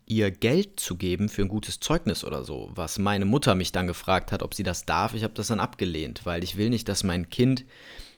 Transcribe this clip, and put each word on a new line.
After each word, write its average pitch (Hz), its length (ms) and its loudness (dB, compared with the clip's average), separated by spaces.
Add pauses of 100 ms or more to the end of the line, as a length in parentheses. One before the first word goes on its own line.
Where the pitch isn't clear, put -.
ihr 107 240 2
Geld 143 500 2
zu - 160 -4
geben 90 320 0
für - 140 -2
ein 98 60 2
gutes 101 320 -4
Zeugnis 151 440 0
oder 67 200 -6
so, 62 300 -8
was 82 240 -6
meine 98 280 2
Mutter 117 280 4
mich 92 180 0
dann 90 140 0
gefragt 90 460 0
hat, 98 100 -2
ob 76 120 -6
sie - 80 -4
das 90 240 -4
darf. 82 260 2
Ich 110 100 -4
hab 110 120 -4
das 104 140 -4
dann 107 120 0
abgelehnt, 80 640 -4
weil 87 180 -2
ich 87 140 -4
will 107 140 4
nicht, 117 180 0
dass 101 160 0
mein 87 240 0
Kind 127 380 2 (520)